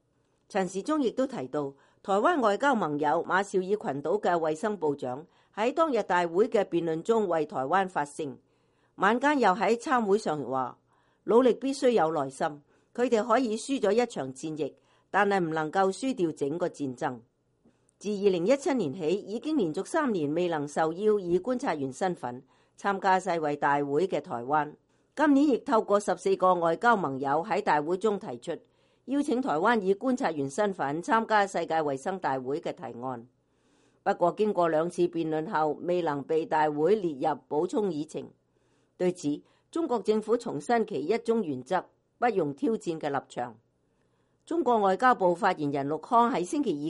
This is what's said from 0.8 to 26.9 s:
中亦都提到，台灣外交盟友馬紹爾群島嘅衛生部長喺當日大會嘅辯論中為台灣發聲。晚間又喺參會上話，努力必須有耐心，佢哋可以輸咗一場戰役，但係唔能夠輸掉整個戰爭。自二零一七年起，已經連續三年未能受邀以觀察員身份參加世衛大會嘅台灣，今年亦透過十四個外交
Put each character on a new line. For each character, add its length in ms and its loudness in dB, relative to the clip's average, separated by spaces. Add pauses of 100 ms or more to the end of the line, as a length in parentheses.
中 200 -2
亦 100 0
都 140 0
提 220 -6
到， 260 -6 (280)
台 120 -2
灣 280 2
外 160 2
交 160 2
盟 240 -2
友 300 2
馬 160 2
紹 160 -2
爾 340 -2
群 80 -8
島 180 0
嘅 120 0
衛 240 0
生 220 -4
部 180 0
長 300 -8 (300)
喺 180 0
當 180 0
日 120 0
大 240 2
會 200 2
嘅 160 2
辯 200 -2
論 180 -2
中 260 0
為 180 2
台 120 -8
灣 300 0
發 180 -2
聲。 320 -8 (580)
晚 240 2
間 200 2
又 100 6
喺 260 2
參 300 0
會 120 4
上 260 -2
話， 340 -4 (480)
努 180 6
力 100 6
必 180 -4
須 180 2
有 220 4
耐 180 -2
心， 180 -4 (480)
佢 120 0
哋 160 2
可 140 4
以 180 0
輸 240 -4
咗 120 2
一 160 4
場 260 -6
戰 240 -8
役， 180 -6 (360)
但 180 4
係 100 2
唔 120 0
能 200 -2
夠 200 2
輸 240 -4
掉 160 0
整 260 -4
個 100 -2
戰 300 -6
爭。 220 -6 (800)
自 100 -8
二 220 2
零 160 0
一 100 4
七 160 -2
年 200 -2
起， 200 -4
已 260 -6
經 160 -4
連 160 2
續 140 -6
三 260 0
年 220 0
未 140 0
能 200 -2
受 260 0
邀 260 2
以 180 0
觀 220 -2
察 160 -2
員 180 -4
身 220 -2
份 260 -10 (340)
參 240 -2
加 200 4
世 100 -6
衛 280 0
大 260 2
會 240 0
嘅 120 -2
台 220 -8
灣， 320 0 (420)
今 180 4
年 160 6
亦 100 4
透 220 2
過 180 2
十 160 0
四 220 0
個 180 4
外 220 0
交 180 4